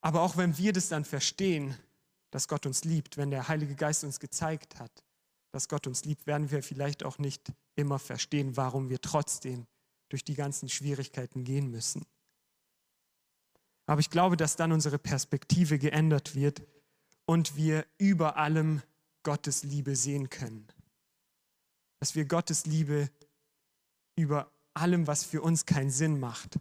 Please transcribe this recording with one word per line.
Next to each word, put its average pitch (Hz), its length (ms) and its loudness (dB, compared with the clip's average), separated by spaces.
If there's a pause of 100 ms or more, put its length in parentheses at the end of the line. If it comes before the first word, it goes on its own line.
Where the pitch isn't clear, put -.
Aber 165 200 4
auch 170 140 2
wenn 170 220 2
wir 196 160 2
das 180 160 0
dann 147 160 -2
verstehen, 143 720 -2 (540)
dass - 180 -4
Gott - 160 -4
uns 131 180 -4
liebt, 160 320 -2
wenn 143 160 -2
der 131 160 -4
Heilige 151 280 -2
Geist 151 280 0
uns 143 160 -8
gezeigt - 600 -6
hat, - 240 -16 (480)
dass 135 160 -6
Gott 143 200 -4
uns 127 180 -6
liebt, 151 220 -4
werden 147 240 0
wir 143 100 0
vielleicht 143 420 -6
auch - 140 -8
nicht - 340 -6 (240)
immer 143 220 0
verstehen, 135 580 -2
warum 131 340 -2
wir 127 120 -4
trotzdem 131 640 -2 (440)
durch 139 140 -6
die 147 120 -4
ganzen 143 340 -6
Schwierigkeiten 131 720 -6
gehen 135 280 -2
müssen. 117 340 -6 (1800)
Aber 151 140 4
ich - 100 0
glaube, 175 260 6
dass 151 180 0
dann 165 160 2
unsere 147 280 2
Perspektive 147 800 2
geändert 151 560 2
wird 143 260 0 (640)
und 165 300 4
wir 156 320 2 (100)
über 165 400 4
allem 156 460 2 (400)
Gottes 147 400 -2
Liebe 139 320 -2
sehen 139 340 -2
können. 110 380 -10 (1300)
Dass - 140 -4
wir 156 120 0
Gottes 165 420 0
Liebe 147 420 2 (1040)
über 147 360 0 (240)
allem, 170 320 4
was 147 160 0
für 151 180 -4
uns 165 240 2
keinen 135 240 4
Sinn 147 300 2
macht - 420 -6